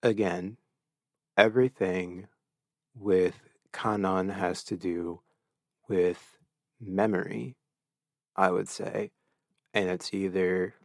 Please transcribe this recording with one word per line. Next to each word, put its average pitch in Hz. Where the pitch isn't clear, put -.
again, 98
everything 98
with 92
Kanon 98
has 92
to 101
do 85
with 90
memory, 107
I 92
would 95
say. -
And 95
it's 90
either 92